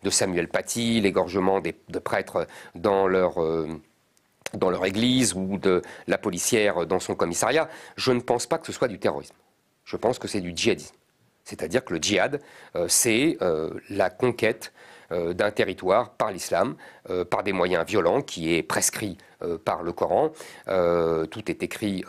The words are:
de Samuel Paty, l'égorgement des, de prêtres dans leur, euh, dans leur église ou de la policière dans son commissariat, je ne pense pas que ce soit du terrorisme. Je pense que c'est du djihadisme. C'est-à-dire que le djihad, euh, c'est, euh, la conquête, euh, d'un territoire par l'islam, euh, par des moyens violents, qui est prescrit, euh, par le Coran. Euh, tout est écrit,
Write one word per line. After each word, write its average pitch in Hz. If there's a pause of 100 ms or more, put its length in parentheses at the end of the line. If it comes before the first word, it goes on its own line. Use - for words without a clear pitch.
de 98
Samuel 87
Paty, 117
l'égorgement 95
des, 80 (140)
de -
prêtres 95 (280)
dans 98
leur, 92
euh, 80 (840)
dans 95
leur 90
église 113
ou 95
de 90 (260)
la -
policière 95
dans 87
son -
commissariat, 113 (260)
je -
ne 123
pense 120
pas 165
que -
ce -
soit 131
du 92
terrorisme. 73 (500)
Je -
pense 120
que 107
c'est 101
du 87
djihadisme. - (500)
C'est-à-dire 98
que -
le 82
djihad, 101 (340)
euh, 85
c'est, 123
euh, 80 (200)
la 98
conquête, - (380)
euh, 85
d'un 104
territoire 95
par 107
l'islam, 95 (340)
euh, 90
par 98
des 98
moyens 90
violents, 98
qui 85
est 80
prescrit, - (260)
euh, 85
par 85
le 85
Coran. 101 (380)
Euh, 85
tout 87
est -
écrit, 95